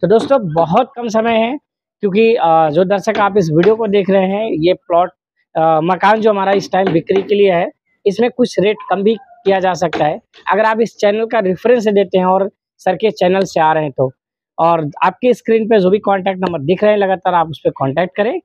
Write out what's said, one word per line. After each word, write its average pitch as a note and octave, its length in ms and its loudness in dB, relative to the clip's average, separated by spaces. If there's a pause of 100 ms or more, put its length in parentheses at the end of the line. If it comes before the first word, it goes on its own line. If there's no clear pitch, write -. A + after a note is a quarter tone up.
तो F3+ 60 -2
दोस्तों, A#3 320 2 (140)
बहुत E3+ 420 0
कम A#3+ 120 -8
समय A3+ 300 -2
है, A#3 200 -2 (460)
क्योंकि, A3 320 2
अ, D#3+ 340 2
जो D#3 140 2
दर्शक F#3+ 340 -2
आप G3+ 200 0
इस E3+ 140 0
वीडियो F3 240 4
को A3+ 120 -4
देख G3 220 0
रहे F#3+ 180 2
हैं, G#3 220 -4 (100)
ये E3+ 140 2
प्लॉट, F3 360 0 (460)
अ, D#3+ 280 2
मकान F#3+ 380 2
जो A3 80 2
हमारा G3 220 0
इस G3 200 -2
time F#3+ 200 0
बिक्री E3 300 0
के G3+ 140 -2
लिए G3+ 160 4
है, F3+ 180 0 (360)
इसमें A3 260 0
कुछ - 280 -2
rate G#3 180 0 (120)
कम F#3+ 140 -2
भी A3 120 2
किया - 440 -4
जा F#3 140 0
सकता D#3+ 320 -2
है। E3 140 -2 (320)
अगर G3+ 140 2
आप A3 160 0
इस - 160 -4
channel G#3+ 280 0
का A3+ 140 -2
reference G#3 480 0
देते G3 300 2
हैं F#3 80 2
और F#3+ 240 0 (280)
sir - 180 -2
के G#3+ 160 0
channel F#3+ 320 0
से F3+ 160 -4
आ D#3+ 140 4
रहे D#3 100 0
हैं D3 80 -6
तो, C3 200 -2 (460)
और E3 320 0 (140)
आपके F#3+ 300 0
screen A3 360 0
पे A3 100 4
जो F3+ 100 2
भी G3+ 100 2
contact G3 400 -2
number F3 200 -4
दिख E3 240 -2
रहे G#3 80 4
हैं G#3 80 2
लगातार, F#3+ 340 -2
आप E3 160 0
उस D3+ 140 -12
पे E3+ 60 0
contact D3 480 -4
करें B3 280 -2